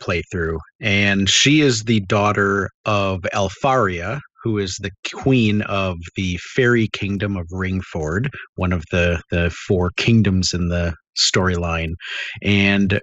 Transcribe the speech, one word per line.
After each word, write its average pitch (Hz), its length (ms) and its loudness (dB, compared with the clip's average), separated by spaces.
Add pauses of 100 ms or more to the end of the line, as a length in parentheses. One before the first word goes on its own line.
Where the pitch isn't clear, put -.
playthrough. 82 560 -4 (240)
And 101 480 2
she 151 320 4
is 120 220 2
the 110 180 2
daughter 101 680 0 (140)
of 98 380 -2 (120)
Alfaria, 104 840 0 (240)
who 110 140 0
is 95 240 -4
the 98 100 -6 (220)
queen 110 480 2
of 95 340 -2 (220)
the 92 200 -2 (180)
fairy 120 360 4
kingdom 98 460 -4
of 85 160 -6
Ringford, 92 760 -4 (280)
one 92 180 0
of 82 180 -2
the, 87 300 2 (100)
the 87 180 2 (160)
four 90 300 0
kingdoms 98 560 2
in 87 160 -2
the 85 260 0 (240)
storyline. 85 760 0 (500)
And 101 600 2